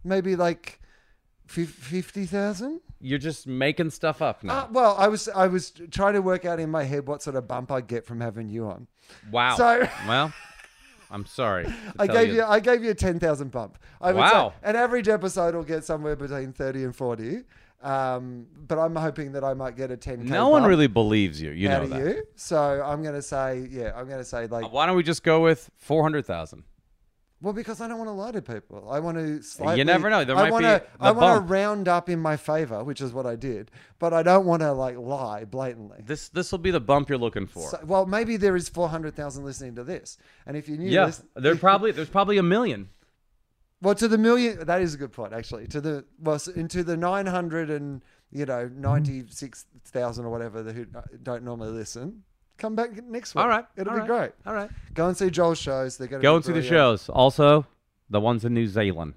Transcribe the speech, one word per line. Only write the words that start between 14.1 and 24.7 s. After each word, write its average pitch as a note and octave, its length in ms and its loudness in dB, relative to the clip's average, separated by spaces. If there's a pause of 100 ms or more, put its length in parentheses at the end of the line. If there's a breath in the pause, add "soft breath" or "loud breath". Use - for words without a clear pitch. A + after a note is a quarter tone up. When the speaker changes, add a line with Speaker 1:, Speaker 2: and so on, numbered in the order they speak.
Speaker 1:
would F#3 80 2
Speaker 2:
Wow. D#3 420 6
Speaker 1:
say G3+ 80 -4
an A3 60 0
average A#3+ 320 0
episode F3+ 480 0
will E3 80 -4
get D#3 220 -6
somewhere D3+ 300 -4
between C3+ 380 -10
thirty C3+ 300 -6
and B2 120 -6
forty. B2 500 -6 (360 soft breath)
Um, B2+ 680 -6 (200)
but D#3 100 -2
I'm E3 180 0
hoping D#3 360 -4
that C#3 140 -6
I C3+ 80 0
might B2+ 240 -8
get C3 120 -6
a B2 80 -6
ten A#2+ 260 -10
K B2 60 -6
Speaker 2:
No G#3 200 2
one D4+ 140 8
Speaker 1:
bump G3+ 60 6
Speaker 2:
really D3+ 180 8
believes G#2+ 540 2
you. D2+ 100 -6
You F2+ 180 0
Speaker 1:
out - 80 4
Speaker 2:
know - 60 0
Speaker 1:
of - 80 -6
Speaker 2:
that. C3 80 -4 (180)
Speaker 1:
you. A4 60 -8 (120)
So - 220 -4 (280)
I'm D3 160 -4
gonna C#3+ 200 -6
say, C3 500 -4
yeah, A#2 240 -8
I'm B2+ 140 -12
gonna C3 160 -10
say, A#2 220 -8
like, A2+ 180 -6
Speaker 2:
Uh, - 40 -12
why C#3 160 2